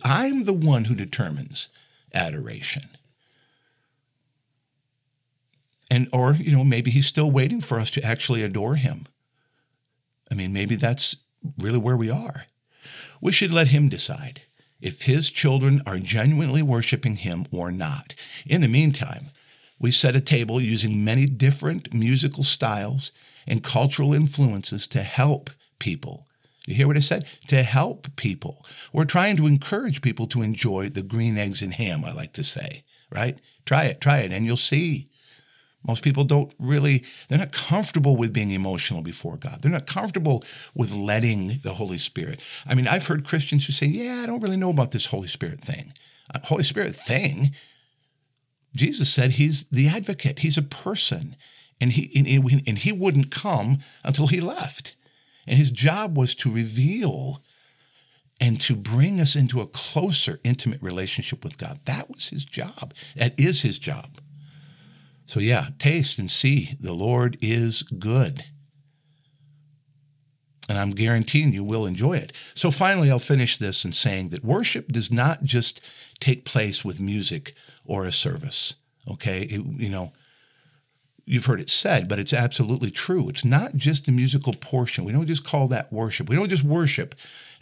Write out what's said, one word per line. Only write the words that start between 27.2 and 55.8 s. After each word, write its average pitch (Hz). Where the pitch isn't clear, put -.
To 131
help 131
people. -
We're 156
trying 190
to 151
encourage 180
people 113
to 117
enjoy 101
the 98
green 110
eggs 101
and 92
ham, 87
I 82
like 78
to 76
say, -
right? 120
Try 131
it, -
try 143
it, 98
and 104
you'll 120
see. 156
Most 113
people 143
don't 143
really, 139
they're 143
not 185
comfortable 156
with 113
being 104
emotional 95
before 82
God. -
They're 147
not 139
comfortable 170
with 110
letting 104
the 98
Holy 92
Spirit. 78
I 127
mean, 127
I've 143
heard 151
Christians 147
who 143
say, -
"Yeah, 240
I 240
don't 233
really 190
know 185
about 143
this -
Holy 98
Spirit 76
thing." -
Uh, 131
Holy 156
Spirit -
thing? 139
Jesus 151
said 127
he's 143
the 135
advocate. 180
He's 156
a 147
person. 135
And 123
he, 139
and, 139
and, 135
and 107
he 208
wouldn't 175
come 135
until 139
he 156
left. -
And 120
his 139
job 160